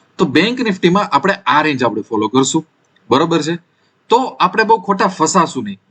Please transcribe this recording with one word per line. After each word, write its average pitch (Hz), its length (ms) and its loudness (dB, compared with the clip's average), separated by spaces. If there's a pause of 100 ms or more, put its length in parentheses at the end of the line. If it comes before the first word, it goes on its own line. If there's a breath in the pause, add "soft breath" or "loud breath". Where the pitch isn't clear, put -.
(180)
તો 190 60 0
બેંક 190 360 0
નિફ્ટીમાં 196 440 0
આપણે 190 280 0
આ 143 300 0
રેન્જ 143 200 -2
આપણે 107 200 -2
ફોલો 107 260 -2
કરશું, 135 380 0 (440)
બરોબર 160 320 2
છે? 165 120 -6 (540)
તો 226 80 6
આપણે 220 480 0
બહુ 226 120 4
ખોટા 196 300 -2
ફસાશું 160 580 0
નહીં. 98 160 -10 (100)